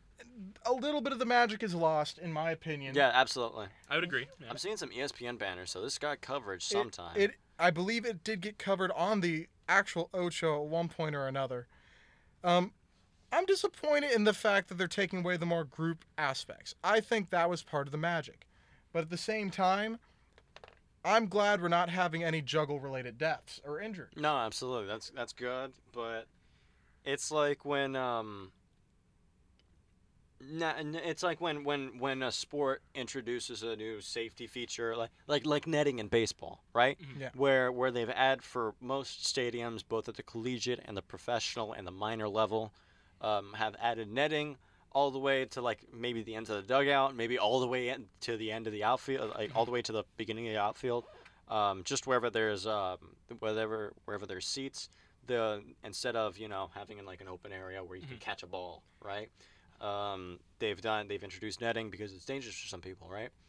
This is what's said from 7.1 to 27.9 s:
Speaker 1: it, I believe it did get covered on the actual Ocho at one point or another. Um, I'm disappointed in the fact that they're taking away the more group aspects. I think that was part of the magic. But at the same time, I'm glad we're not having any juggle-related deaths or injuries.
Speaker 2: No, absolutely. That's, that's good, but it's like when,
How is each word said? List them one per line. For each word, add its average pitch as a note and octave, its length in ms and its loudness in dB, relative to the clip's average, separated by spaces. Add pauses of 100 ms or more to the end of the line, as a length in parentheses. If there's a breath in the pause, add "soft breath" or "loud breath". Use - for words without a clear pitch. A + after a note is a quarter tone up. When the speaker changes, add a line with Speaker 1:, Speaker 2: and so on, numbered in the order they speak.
Speaker 1:
it, G3+ 160 4 (260)
I E3+ 140 6
believe G3+ 340 0
it G#3+ 200 -4
did G#3+ 160 -2
get G#3 180 -8
covered F#3+ 320 0
on G3 300 2
the E3+ 260 0 (220)
actual G3 440 2
Ocho E3 500 0
at D3+ 40 -4
one E3 220 0
point D#3 260 -2
or C#3 120 -2
another. C3 400 -2 (760 soft breath)
Um, F3+ 300 6 (580)
I'm E4+ 140 4
disappointed D4 680 4
in G#3+ 140 6
the G#3+ 80 8
fact G3+ 340 4
that F#3 100 -10
they're F3+ 100 2
taking F#3+ 320 0
away F3+ 180 0
the E3+ 80 -2
more E3+ 180 2
group D#3+ 400 -2 (140)
aspects. - 680 -4
I G#3 160 6
think G#3+ 300 0
that E3+ 200 4
was E3+ 140 -2
part C#3+ 240 -2
of C3+ 60 -10
the D3+ 40 -2
magic. E3 480 -2 (480 soft breath)
But E3+ 100 2
at D#3+ 60 -8
the F3 80 -4
same G#3+ 320 -2
time, G3 500 2 (1040 soft breath)
I'm G#3+ 240 6
glad G3+ 340 4
we're F3 60 2
not E3+ 220 4
having E3+ 340 2
any D#3+ 180 0
juggle-related C3+ 760 -2
deaths D3 480 -4
or D3 160 -6
injuries. G3+ 340 -10
Speaker 2:
No, D3+ 220 2
absolutely. A#2 500 -2
That's, A2 220 -6
that's A#2+ 240 -6
good, B2+ 400 -4 (180)
but A2+ 340 -6 (760 soft breath)
it's C#3 260 -4
like D3 360 2
when, C#3 320 2